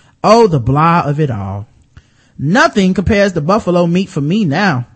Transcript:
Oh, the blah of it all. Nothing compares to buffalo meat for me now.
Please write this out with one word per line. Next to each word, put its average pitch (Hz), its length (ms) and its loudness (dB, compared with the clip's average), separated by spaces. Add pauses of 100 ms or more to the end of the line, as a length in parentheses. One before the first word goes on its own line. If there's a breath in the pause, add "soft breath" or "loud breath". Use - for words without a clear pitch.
(240 soft breath)
Oh, 226 240 6
the 160 140 0
blah 156 440 2
of 143 140 -4
it 156 100 0
all. 101 380 -8 (720 soft breath)
Nothing 190 540 0
compares 202 400 0
to 165 80 -4
buffalo 175 460 0
meat 180 220 -2
for 156 120 -6
me 185 240 -2
now. 147 500 -2